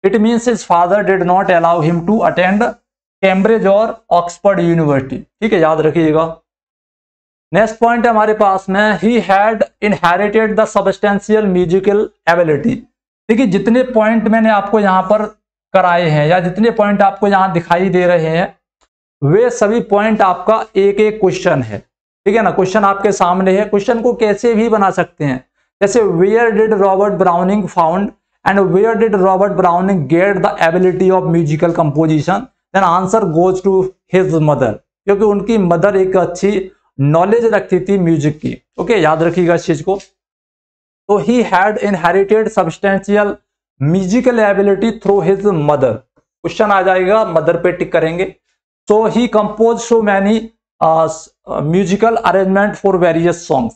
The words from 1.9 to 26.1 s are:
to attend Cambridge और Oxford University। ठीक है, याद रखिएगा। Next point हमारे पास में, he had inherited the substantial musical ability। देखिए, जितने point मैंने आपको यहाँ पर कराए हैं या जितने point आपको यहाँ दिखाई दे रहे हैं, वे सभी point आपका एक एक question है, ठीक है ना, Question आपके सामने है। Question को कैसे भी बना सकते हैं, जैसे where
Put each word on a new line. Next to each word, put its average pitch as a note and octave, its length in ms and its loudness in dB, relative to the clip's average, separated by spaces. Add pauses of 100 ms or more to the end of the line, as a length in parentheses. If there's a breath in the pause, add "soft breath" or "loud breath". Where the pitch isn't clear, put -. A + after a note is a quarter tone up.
to G#3+ 100 0 (120)
attend F#3 340 0 (600)
Cambridge F#3+ 440 0
और G#3+ 260 0 (200)
Oxford F3 480 0
University। D3 560 0 (240)
ठीक G#3+ 120 -2
है, F3+ 60 0
याद D#3 220 0
रखिएगा। D#3 440 0 (1300)
Next G#3+ 280 0
point A#3 280 2
हमारे G#3+ 260 2
पास G3 360 0
में, G3+ 300 0
he A3+ 140 0 (160)
had G#3 340 2 (200)
inherited G#3 760 0
the G#3+ 80 2
substantial G3+ 880 0
musical F#3+ 500 0 (240)
ability। E3 460 0 (540)
देखिए, A#3+ 180 2
जितने A3 360 0
point A3 440 0
मैंने A3 220 2
आपको G3+ 300 0
यहाँ F#3 240 2
पर G#3 220 0 (480)
कराए F3 360 2
हैं D3+ 180 0
या F3+ 120 2
जितने F#3+ 320 0
point G#3 300 0
आपको G3 260 0
यहाँ F#3+ 260 2
दिखाई F3 360 0
दे F3+ 180 0
रहे E3 220 2
हैं, E3+ 180 -2 (720)
वे G3+ 280 2
सभी A#3 300 0 (100)
point G#3+ 320 2
आपका G3+ 420 0 (120)
एक G3 240 2
एक G#3+ 200 0
question E3+ 440 0
है, G#2+ 140 -10 (480)
ठीक G3+ 100 0
है A3+ 60 2
ना, F3+ 100 0
Question G3 320 0
आपके G3 280 0
सामने F#3+ 460 0
है। G#3+ 80 0
Question G#3 360 -2
को A#3+ 120 0
कैसे G#3 420 0
भी A3 140 0
बना G3+ 220 2
सकते E3 340 -4
हैं, B2+ 120 -2 (440)
जैसे G3+ 200 2
where G#3 560 2